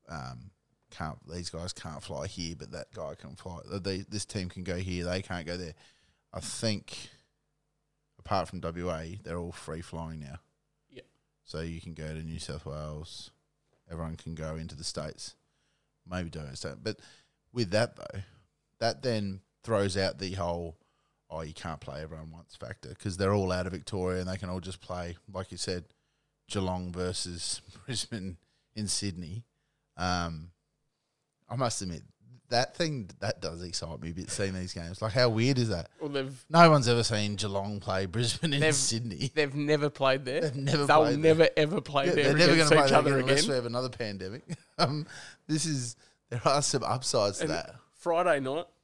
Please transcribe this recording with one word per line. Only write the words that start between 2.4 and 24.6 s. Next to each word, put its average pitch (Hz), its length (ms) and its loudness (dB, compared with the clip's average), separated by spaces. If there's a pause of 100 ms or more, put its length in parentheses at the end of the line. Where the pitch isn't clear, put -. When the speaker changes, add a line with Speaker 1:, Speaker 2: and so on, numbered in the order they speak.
Speaker 1:
but 53 140 -14
that - 220 -14
guy 76 200 -10
can - 220 -18
fly. 87 220 -12 (120)
Uh, 95 80 -6
they, 95 200 -4 (100)
this 104 160 -6
team 92 240 -6
can 90 160 -12
go 87 120 -4
here, 90 280 -4
they 90 180 -2
can't 90 240 -8
go 85 100 -6
there. 87 180 -10 (580)
I 92 80 -8
think, - 720 -6 (1080)
apart 95 300 -2
from 90 120 -10
W 85 300 -6
A, 82 320 -8
they're 85 160 -8
all 85 140 -8
free 80 300 -12
flying 80 380 -10
now. 71 160 -14 (540)
Speaker 2:
Yep. - 140 -20 (400)
Speaker 1:
So - 160 -10
you 82 200 -6
can 82 140 -12
go 78 140 -10
to 78 140 -8
New 80 160 -8
South 80 280 -10
Wales. 76 640 -10 (600)
Everyone 82 260 -8
can 82 180 -12
go 78 220 -8
into 82 200 -10
the 71 80 -12
States. - 500 -8 (760)
Maybe 90 200 -4
do 78 100 -10
it. 71 240 -12 (180)
But 107 180 -6 (520)
with 117 180 -2
that, 107 260 2
though, 50 240 -12 (600)
that 113 220 0
then 101 380 -2 (220)
throws 101 340 2
out 95 220 0
the 92 140 -4
whole, 87 440 -4 (540)
"Oh, 78 120 -8
you 80 120 -10
can't 80 260 -8
play 71 220 -10
everyone 78 280 -12
once" 80 260 -20
factor - 380 -12
'cause 98 220 -6
they're 95 180 4
all 95 180 4
out 90 140 0
of 90 60 -6
Victoria 92 480 -4
and 90 80 -4
they 92 100 -4
can 95 120 -6
all 92 100 -4